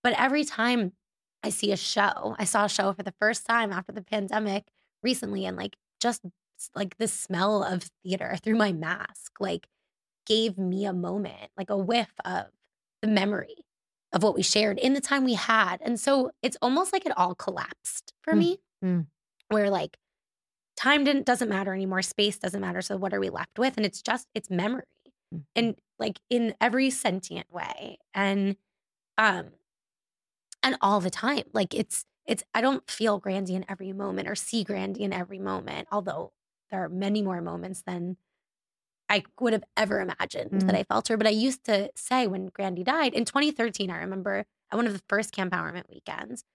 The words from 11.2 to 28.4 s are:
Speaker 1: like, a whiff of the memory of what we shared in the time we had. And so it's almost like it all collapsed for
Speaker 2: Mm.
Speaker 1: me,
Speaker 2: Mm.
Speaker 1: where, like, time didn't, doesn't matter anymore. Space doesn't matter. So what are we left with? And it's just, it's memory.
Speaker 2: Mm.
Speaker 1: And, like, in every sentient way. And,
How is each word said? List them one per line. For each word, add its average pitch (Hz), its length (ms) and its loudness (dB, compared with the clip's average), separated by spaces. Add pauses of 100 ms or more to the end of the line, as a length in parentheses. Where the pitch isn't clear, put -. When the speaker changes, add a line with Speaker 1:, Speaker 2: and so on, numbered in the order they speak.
Speaker 1:
like, 190 140 -8
a 202 80 0
whiff 214 340 2 (140)
of 180 220 -4 (540)
the 214 60 0
memory 208 560 0 (480)
of 180 120 4
what 208 120 4
we 190 60 2
shared 208 380 4
in 262 140 4
the 277 80 2
time 277 220 2
we 247 120 4
had. 185 460 2
And 233 180 -2
so 277 320 4 (100)
it's 269 200 0
almost 285 300 4
like 392 140 0
it - 120 -2
all 180 180 2
collapsed - 840 -8
for 320 120 0
Speaker 2:
Mm. - 60 8
Speaker 1:
me, 349 200 4 (240)
Speaker 2:
Mm. 175 240 2 (420)
Speaker 1:
where, 208 200 4
like, 165 280 -2 (800)
time 285 300 4
didn't, 277 200 2
doesn't 247 240 2
matter 196 240 0
anymore. 190 280 -2
Space 202 380 0
doesn't 196 220 -4
matter. 185 200 -4
So 196 160 -4
what 190 160 -2
are 196 60 -2
we 190 100 0
left - 300 -8
with? 262 180 2
And 214 80 2
it's - 160 -4
just, - 320 -4
it's - 160 -8
memory. 202 340 0 (500)
Speaker 2:
Mm. 156 120 -10 (100)
Speaker 1:
And, 233 260 0 (180)
like, 226 200 -4 (100)
in 240 300 0
every 247 300 4
sentient 185 640 -4
way. - 480 -10 (140)
And, 196 440 2 (600)